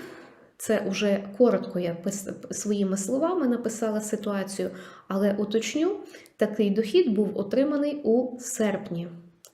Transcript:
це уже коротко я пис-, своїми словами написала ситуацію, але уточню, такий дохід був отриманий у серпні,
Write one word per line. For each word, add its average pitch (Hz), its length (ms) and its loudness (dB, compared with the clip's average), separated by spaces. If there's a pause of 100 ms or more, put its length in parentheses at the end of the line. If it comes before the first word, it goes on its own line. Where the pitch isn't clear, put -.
(580)
це - 320 0
уже 196 340 0 (140)
коротко 196 420 4
я 170 240 -2
пис-, - 500 -6
своїми 196 440 0
словами 294 500 0
написала 226 540 -2
ситуацію, 196 680 -4 (380)
але 196 260 2
уточню, 226 640 0 (420)
такий 208 320 2
дохід 226 460 4
був 208 220 0
отриманий 285 680 0
у 247 360 2
серпні, 190 680 -2 (460)